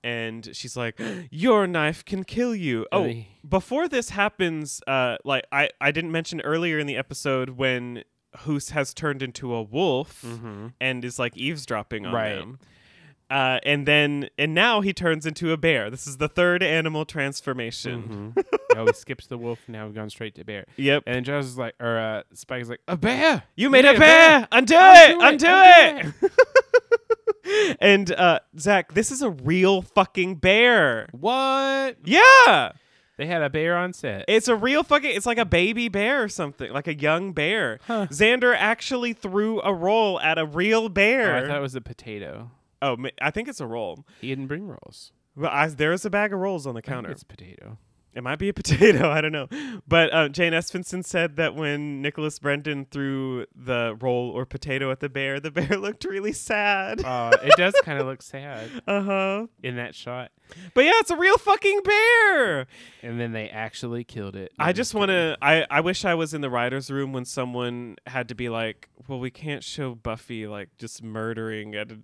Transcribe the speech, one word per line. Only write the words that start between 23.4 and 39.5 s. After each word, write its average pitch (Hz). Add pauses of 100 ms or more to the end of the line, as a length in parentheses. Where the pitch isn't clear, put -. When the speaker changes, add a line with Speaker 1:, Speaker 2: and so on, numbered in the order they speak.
Speaker 1:
You 233
Speaker 2:
You -
Speaker 1:
made 262
Speaker 2:
made 277
Speaker 1:
a -
Speaker 2:
a -
Speaker 1:
bear! 320
Speaker 2:
bear! 226
Speaker 1:
Undo 247
Speaker 2:
Undo 330
Speaker 1:
it! 349
Speaker 2:
it! 151 (100)
Speaker 1:
Undo 381
it!" -
<laughs> 427
And, 196
uh, 170 (200)
Zach, 180
this 214
is 262
a 247
real 180
fucking 185
bear. 190
Speaker 2:
What? 269
Speaker 1:
Yeah. 359 (460)
Speaker 2:
They 139
had 170
a 143
bear 160
on 180
set. 101
Speaker 1:
It's 220
a 240
real 262
fucking, 294
it's -
like 233
a 233
baby 208
bear 220
or 208
something, 143
like 143
a 160
young 160
bear. 156
Speaker 2:
Huh. 214
Speaker 1:
Xander 233
actually 233
threw 208